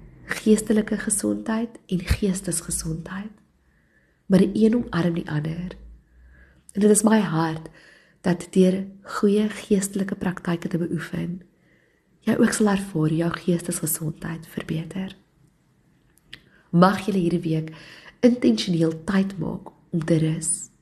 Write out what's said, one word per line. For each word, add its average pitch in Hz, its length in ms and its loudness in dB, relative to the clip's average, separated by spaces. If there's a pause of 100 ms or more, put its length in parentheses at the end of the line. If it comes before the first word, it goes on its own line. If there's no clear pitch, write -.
(240)
geestelike 214 760 2
gesondheid 214 880 -4
en 175 140 -4
geestesgesondheid. 180 1300 -4 (920)
Maar 190 120 4
die 202 260 2
een 220 120 6
omarm 170 380 0
die 170 160 -6
ander. 160 460 -6 (960)
En 196 80 -2
dit 208 100 8
is 208 120 6
my 220 180 6
hart 160 480 -2 (520)
dat 175 300 0
deur 185 340 4 (180)
goeie 208 460 2
geestelike 196 680 -2
praktyke 175 540 -4
te 165 100 -2
beoefen, 170 640 -6 (800)
jy - 160 0
ook 220 160 4
sal 214 160 2
ervaar 180 440 0
jou 165 180 0
geestesgesondheid 165 1160 -4
verbeter. 160 720 -8 (1500)
Mag 185 360 4
julle 196 120 0
hierdie 170 220 0
week 160 320 -4 (480)
intentioneel 196 840 2
tyd 196 340 0
maak - 340 -8 (180)
om 160 140 -2
te 165 140 4
rus. - 520 -2 (120)